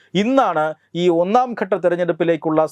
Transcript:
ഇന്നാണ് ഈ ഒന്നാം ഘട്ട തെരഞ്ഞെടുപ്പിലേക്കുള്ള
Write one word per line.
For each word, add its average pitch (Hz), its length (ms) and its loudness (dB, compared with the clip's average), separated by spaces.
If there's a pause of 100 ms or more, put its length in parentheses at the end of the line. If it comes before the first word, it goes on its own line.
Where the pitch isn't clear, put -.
(220)
ഇന്നാണ് 208 440 0 (360)
ഈ 180 40 2 (160)
ഒന്നാം 240 280 0 (100)
ഘട്ട 202 140 -4 (100)
തെരഞ്ഞെടുപ്പിലേക്കുള്ള 165 760 0 (120)